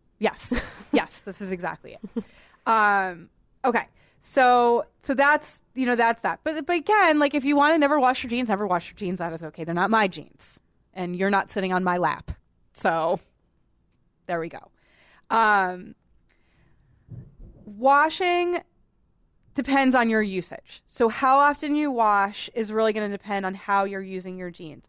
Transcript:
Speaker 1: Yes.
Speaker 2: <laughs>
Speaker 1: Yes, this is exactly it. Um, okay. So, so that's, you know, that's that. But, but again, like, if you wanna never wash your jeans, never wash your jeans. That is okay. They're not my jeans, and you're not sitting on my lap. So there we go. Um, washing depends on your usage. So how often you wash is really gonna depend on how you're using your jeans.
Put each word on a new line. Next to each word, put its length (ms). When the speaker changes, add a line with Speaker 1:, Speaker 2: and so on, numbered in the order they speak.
Speaker 1:
Yes. 340
Speaker 2:
<laughs> 100
Speaker 1:
Yes, 260
this 200
is 100
exactly 460
it. 100
Um, 640
okay. 220
So, 640
so 140
that's, 480
you 120
know, 100
that's 240
that. 240
But, 220
but 100
again, 420
like, 160
if 120
you 100
wanna 220
never 200
wash 240
your 60
jeans, 220
never 160
wash 240
your 60
jeans. 240
That 120
is 100
okay. 220
They're 100
not 140
my 180
jeans, 540
and 240
you're 140
not 180
sitting 240
on 100
my 140
lap. 340
So 460
there 120
we 120
go. 200
Um, 640
washing 960
depends 400
on 140
your 140
usage. 640
So 220
how 300
often 380
you 140
wash 640
is 180
really 200
gonna 180
depend 340
on 100
how 300
you're 180
using 360
your 120
jeans. 380